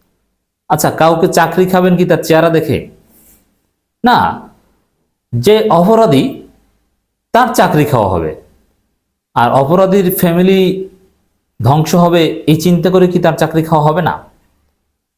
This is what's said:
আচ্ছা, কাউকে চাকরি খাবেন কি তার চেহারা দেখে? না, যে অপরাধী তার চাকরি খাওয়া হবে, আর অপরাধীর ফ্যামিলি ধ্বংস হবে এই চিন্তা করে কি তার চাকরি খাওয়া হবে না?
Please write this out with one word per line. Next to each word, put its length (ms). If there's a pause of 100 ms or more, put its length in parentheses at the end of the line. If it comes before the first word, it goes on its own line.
(680)
আচ্ছা, 220
কাউকে 380
চাকরি 380
খাবেন 300
কি 80
তার 180
চেহারা 280
দেখে? 380 (1160)
না, 360 (920)
যে 380
অপরাধী 720 (880)
তার 220
চাকরি 300
খাওয়া 260
হবে, 240 (1000)
আর 180
অপরাধীর 680
ফ্যামিলি 680 (760)
ধ্বংস 320
হবে 280 (240)
এই 100
চিন্তা 340
করে 180
কি 100
তার 140
চাকরি 300
খাওয়া 220
হবে 180
না? 120 (1040)